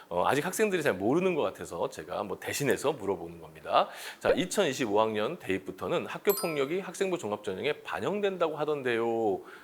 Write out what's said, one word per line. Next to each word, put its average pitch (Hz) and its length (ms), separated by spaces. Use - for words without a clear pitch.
어, 90 160
아직 131 200
학생들이 190 360
잘 135 120
모르는 143 420
것 143 60
같아서 90 480
제가 85 280
한번 98 220
대신해서 135 540
물어보는 87 480
겁니다. 80 480
자, - 120
이천이십오 135 680
학년 110 380
대입부터는 95 680
학교 196 280
폭력이 156 460
학생부 185 380
종합전형에 104 680
반영된다고 175 720
하던데요. 117 840